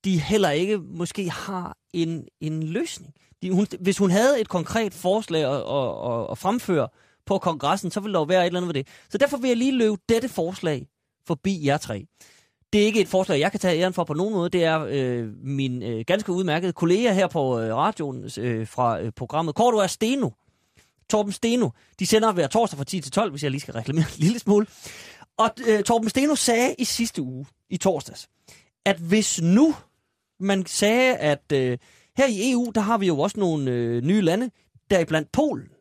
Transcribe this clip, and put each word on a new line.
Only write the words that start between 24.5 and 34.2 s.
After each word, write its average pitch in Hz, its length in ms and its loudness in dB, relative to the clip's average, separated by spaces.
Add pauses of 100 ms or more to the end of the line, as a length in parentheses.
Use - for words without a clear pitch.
Og, 226 140 2 (180)
øh, 214 160 4
Torben 226 260 2
Steno 285 240 2
sagde 240 440 2
i 254 60 -2
sidste - 380 -4
uge, 127 240 -8 (240)
i 180 60 -6
torsdags, - 520 -4 (560)
at 196 140 2
hvis 170 440 2
nu 233 320 6 (680)
man 196 260 0
sagde, 240 500 2
at, 147 360 -2
øh, 127 260 0 (380)
her 269 100 4
i 233 260 0
E 247 40 2
U, 240 180 0
der 226 60 2
har 214 180 2
vi 196 80 2
jo 160 120 2
også 202 220 -2
nogle, 156 300 0
øh, 120 320 0
nye 190 180 2